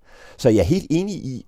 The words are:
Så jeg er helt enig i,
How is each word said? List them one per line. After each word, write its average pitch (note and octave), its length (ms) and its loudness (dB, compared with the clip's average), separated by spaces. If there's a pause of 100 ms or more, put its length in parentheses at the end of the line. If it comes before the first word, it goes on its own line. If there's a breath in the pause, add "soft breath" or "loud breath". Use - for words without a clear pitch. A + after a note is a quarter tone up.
(360 loud breath)
Så - 120 2
jeg A2+ 100 6
er F#2 60 4
helt E3 260 0
enig F#3 240 -2
i, C3 340 -10